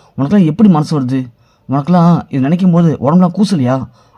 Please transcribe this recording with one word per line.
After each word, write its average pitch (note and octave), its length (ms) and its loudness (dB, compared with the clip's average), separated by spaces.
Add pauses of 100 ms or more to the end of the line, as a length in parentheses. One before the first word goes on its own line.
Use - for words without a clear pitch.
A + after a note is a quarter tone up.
(160)
உனக்கெல்லாம் D#3+ 300 0
எப்படி F3 220 2
மனசு D3+ 320 0
வருது? B2+ 320 -6 (360)
உனக்கெல்லாம் E3 600 0
இது C#3 120 -4
நினைக்கும் F3 300 0
போது E3 300 2
உடம்புலாம் F3 400 0
கூசலையா?" C3 480 -2 (300)